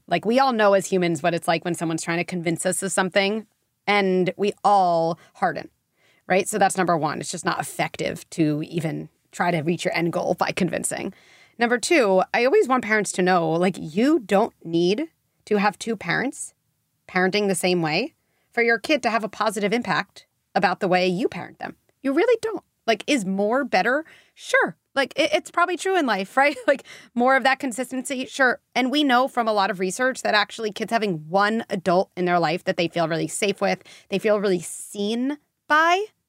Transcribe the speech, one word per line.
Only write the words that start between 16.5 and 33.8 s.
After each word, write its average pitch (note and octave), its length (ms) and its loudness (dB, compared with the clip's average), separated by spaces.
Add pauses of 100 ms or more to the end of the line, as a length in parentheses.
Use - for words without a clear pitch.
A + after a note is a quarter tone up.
parenting F#3 400 0
the F#3 80 0
same F3+ 260 0
way E3 320 -2 (380)
for A#3 120 0
your A#3 160 2
kid D4 240 0
to A#3 60 0
have G#3+ 140 0
a G#3 60 -8
positive G#3 440 -2
impact F#3+ 520 -4 (300)
about F#3 240 2
the G3 80 -2
way F3+ 200 2
you F#3 200 0
parent - 320 -10
them. - 160 -12 (260)
You C4+ 120 -2
really A4 280 2
don't. G#4+ 220 -6 (240)
Like, A3 200 0
is B3+ 180 0
more G#3 380 0
better? A#3+ 420 0 (280)
Sure. A#4 440 -2 (160)
Like, C4+ 220 -2
it, D4+ 180 2
it's - 180 -4
probably F4 240 0
true F#4+ 220 -2
in D#4 80 2
life, G3 320 -4
<laughs> C4+ 60 6
right? D4 140 2 (100)
Like, C#4 160 2 (300)
more B3+ 220 4
of B3+ 80 2
that C4+ 160 2
consistency, B3+ 680 -6
sure. B3+ 340 0 (140)
And B3 180 0
we D4+ 120 2
know B3+ 240 4
from A#3 200 -2
a A3 60 0
lot G3+ 180 2
of F3+ 80 -6
research A#3+ 440 -2
that G#3 120 0
actually G#3 360 -2
kids G#3+ 200 -8
having F#3+ 380 -2
one G#3 400 0
adult F#3 460 0
in F3+ 100 -2
their F3 140 2
life E3 260 0
that F#3 120 0
they F3 100 0
feel E3 200 -2
really D#3+ 200 -2
safe G3 340 -2
with, F#3+ 220 -2 (260)